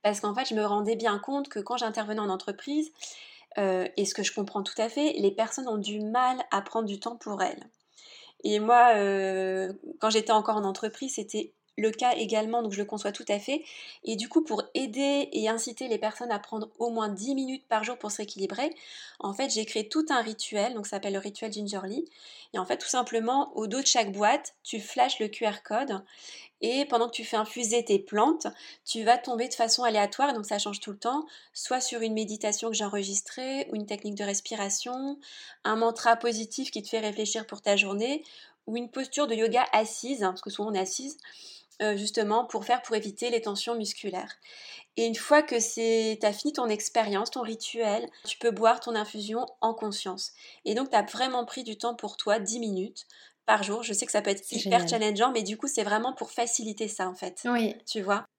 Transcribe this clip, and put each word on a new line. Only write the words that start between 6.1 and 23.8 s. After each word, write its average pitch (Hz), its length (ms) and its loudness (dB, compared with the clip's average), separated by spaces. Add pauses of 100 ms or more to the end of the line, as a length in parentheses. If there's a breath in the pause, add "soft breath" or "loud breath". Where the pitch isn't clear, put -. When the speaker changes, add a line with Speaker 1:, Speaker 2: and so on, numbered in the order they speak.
Speaker 1:
à 202 120 0
prendre 226 260 -2
du 302 100 -4
temps 233 180 -8
pour 202 260 -4
elles. - 260 -4 (760 loud breath)
Et 208 160 4
moi, 240 360 10
euh, 190 760 2 (280)
quand 220 100 4
j'étais 220 220 4
encore 214 240 4
en 208 80 0
entreprise, 220 500 -4
c'était 208 380 -6 (260)
le 214 120 4
cas 247 260 2
également, 220 460 0
donc 208 100 -2
je 196 60 -4
le 202 80 0
conçois 202 260 -4
tout 226 160 -12
à 208 100 2
fait. 277 240 -2 (400 loud breath)
Et 226 140 -4
du 220 140 -6
coup, 320 120 4
pour 220 200 -2 (100)
aider 277 600 0
et 220 180 2
inciter 226 380 -4
les 214 100 0
personnes 220 340 -2
à 208 60 0
prendre 214 400 -8
au 233 100 0
moins 220 220 0
dix 208 240 -4
minutes 262 340 -4
par 214 160 2
jour 240 140 -6
pour 214 120 -6
se - 60 -6
rééquilibrer, 208 580 -4 (440 loud breath)
en 196 160 -6
fait, 269 160 -2
j'ai 214 160 0
créé 214 200 -4
tout 311 220 0
un 254 140 2
rituel, 214 500 -2
donc 208 140 -6
ça - 60 -8
s'appelle 202 200 -4
le 196 60 -2
rituel 202 340 -8
Gingerly. 208 540 -6 (480 loud breath)
Et - 40 -2
en 185 60 -2
fait, 240 140 -2
tout - 100 -8
simplement, 247 680 0
au 220 80 -2
dos 240 160 -2